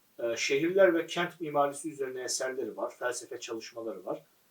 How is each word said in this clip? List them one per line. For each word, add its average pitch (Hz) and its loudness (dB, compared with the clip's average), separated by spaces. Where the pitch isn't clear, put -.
E, 117 -2
şehirler 170 6
ve 160 2
kent 175 -2
mimarisi 143 0
üzerine 127 -6
eserleri 123 -4
var, 98 -4
felsefe 120 -6
çalışmaları 113 -8
var. - -8